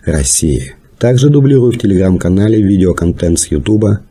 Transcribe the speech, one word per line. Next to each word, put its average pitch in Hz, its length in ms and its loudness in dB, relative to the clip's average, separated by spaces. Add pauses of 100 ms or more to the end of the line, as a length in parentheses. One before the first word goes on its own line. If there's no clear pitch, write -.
России. 76 680 -4 (240)
Также 127 320 2
дублирую 135 400 2
в 113 60 -4
Telegram-канале 95 840 0
видеоконтент 87 760 0
с - 140 -4
Ютуба. 104 480 0 (100)